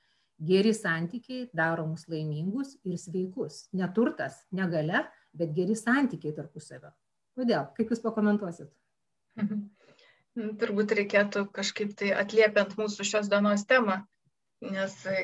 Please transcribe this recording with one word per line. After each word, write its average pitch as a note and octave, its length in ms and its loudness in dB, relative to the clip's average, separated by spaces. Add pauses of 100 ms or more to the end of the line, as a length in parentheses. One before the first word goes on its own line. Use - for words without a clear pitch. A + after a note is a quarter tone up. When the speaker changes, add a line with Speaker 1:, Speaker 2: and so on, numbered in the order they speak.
(400)
Speaker 1:
„Geri F#3+ 340 6
santykiai G#3+ 800 -4
daro E3 340 0
mus D#3 240 -6
laimingus E3 720 -4
ir F3 160 -4
sveikus. F#3 760 -6
Ne F#3 220 -2
turtas, - 540 0
ne F#3 200 -2
galia, E3+ 380 0 (240)
bet D#3 240 -4
geri F#3 220 0
santykiai A3 580 0
tarpusavio.“ D3 640 -16 (420)
Kodėl? A3 360 0
Kaip A3+ 200 -2
jūs A3+ 80 -2
pakomentuosit? G#3 720 0 (640)
Speaker 2:
Mhm. G#3 300 -4 (920)
Turbūt G#3+ 400 0
reikėtų G3+ 540 2
kažkaip G3+ 420 -4
tai G3+ 180 -2
atliepiant G#3 640 4
mūsų G#3 280 -4
šios G#3 240 0
dienos G3+ 360 4
temą, G#3 360 4 (600)
nes F#3+ 320 -4 (300)